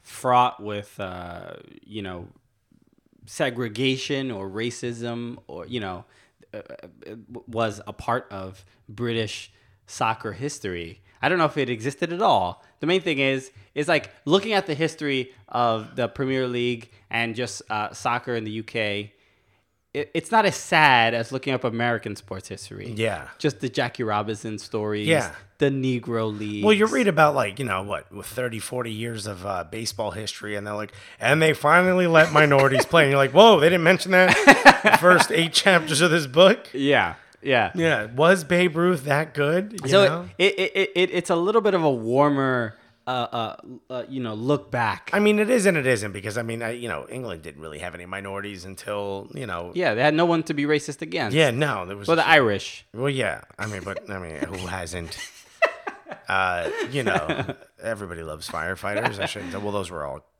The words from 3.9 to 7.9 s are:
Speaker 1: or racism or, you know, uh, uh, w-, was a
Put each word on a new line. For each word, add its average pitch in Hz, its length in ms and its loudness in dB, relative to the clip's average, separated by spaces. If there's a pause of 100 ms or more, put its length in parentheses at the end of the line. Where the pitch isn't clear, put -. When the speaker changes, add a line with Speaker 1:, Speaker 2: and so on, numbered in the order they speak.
Speaker 1:
or 98 180 -8
racism 117 880 -8 (100)
or, 82 180 -14
you 120 140 -8
know, 92 260 -10 (480)
uh, 110 40 -14
uh, - 300 -16 (180)
w-, 113 420 -16
was 110 380 -4
a 104 80 -12